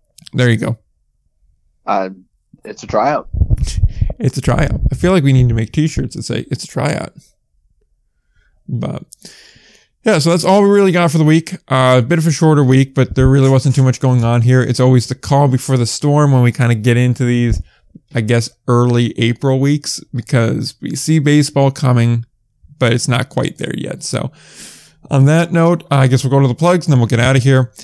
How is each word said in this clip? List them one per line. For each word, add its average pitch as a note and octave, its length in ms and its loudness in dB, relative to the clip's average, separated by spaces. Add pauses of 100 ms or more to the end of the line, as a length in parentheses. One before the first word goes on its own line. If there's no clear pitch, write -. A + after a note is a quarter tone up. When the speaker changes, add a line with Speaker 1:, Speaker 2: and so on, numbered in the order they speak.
(340)
Speaker 1:
there B2 160 2
you A2+ 80 2
go. A#2 220 -6 (1040)
Speaker 2:
Uh, G2 240 -4 (560)
it's G#2+ 180 -18
a G#2 40 -16
tryout. - 460 -2
Speaker 1:
<laughs> - 40 -6 (840)
It's - 160 -4
a C3 40 -4
tryout. - 400 -2 (100)
I C#3 40 -6
feel F3+ 180 -2
like E3+ 100 2
we C3+ 80 2
need B2+ 160 2
to A#2 80 -2
make A2+ 160 -4
t-shirts - 420 -4
that - 100 -12
say, - 280 -8
"It's - 140 -8
a - 20 -14
tryout." - 460 -6 (1500)
But - 380 -8 (1000)
yeah, G3+ 160 2
so D#3 120 0
that's E3+ 120 0
all G3 180 2
we G3+ 80 4
really G3+ 220 4
got E3+ 180 0
for D#3+ 100 0
the D#3+ 40 2
week. D#3+ 300 2 (160)
Uh, B2+ 340 4
a - 20 -6
bit E3 140 0
of D#3+ 80 -2
a E3 40 2
shorter D#3 300 2
week, C3+ 320 2
but B2+ 220 -2
there C3 140 4
really C3+ 200 4
wasn't C3 260 2
too C3+ 80 2
much B2+ 180 0
going B2+ 240 2
on A#2+ 160 2
here. B2+ 200 4
It's B2 200 -2
always B2+ 260 4
the B2+ 80 -8
call C#3+ 320 0
before C3 300 0
the A#2+ 80 0
storm C#3+ 480 0
when B2+ 80 4
we A#2+ 100 4
kinda A#2+ 240 0
get A#2 220 0
into B2 260 0
these, A#2+ 380 0 (520)
I A#2+ 60 -4
guess, A#2 300 -2 (180)
early A#2+ 500 0
April B2 400 -2
weeks C#3+ 460 -2 (100)
because A2+ 680 -4
we - 160 -8
see D#3 220 -2
baseball C#3+ 520 2
coming, A#2 540 0 (520)
but A#2 140 0
it's A#2 160 -2
not A#2+ 220 -2
quite - 280 -6
there - 200 -8
yet. - 260 -10
So - 300 -8 (760)
on C3+ 160 2
that E3 280 2
note, E3+ 360 0
I C3+ 180 2
guess B2+ 180 0
we'll B2 60 -4
go C#3 100 2
to C#3 80 2
the A#2+ 40 -2
plugs E3+ 320 0
and D#3+ 60 0
then C3 80 4
we'll A#2 80 2
get A#2 140 0
out C3 160 2
of A#2+ 60 0
here. C3 280 2 (120)